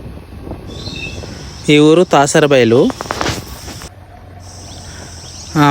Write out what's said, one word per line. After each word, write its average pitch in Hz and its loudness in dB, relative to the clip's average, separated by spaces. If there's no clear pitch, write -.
ఈ - 6
ఊరు 160 6
తాసరబయలు. 143 4
ఆ, 147 6